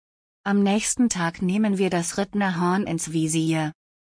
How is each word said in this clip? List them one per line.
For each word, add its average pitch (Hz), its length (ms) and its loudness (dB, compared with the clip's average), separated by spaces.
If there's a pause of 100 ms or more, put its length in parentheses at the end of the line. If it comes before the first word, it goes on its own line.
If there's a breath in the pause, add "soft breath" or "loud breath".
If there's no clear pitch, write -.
(440)
Am 202 180 2
nächsten 214 480 2
Tag 170 320 -2
nehmen 196 380 2
wir 190 100 2
das 175 300 -2
Rittnerhorn 190 680 0
ins 165 260 -4
Visier. 160 600 0 (380)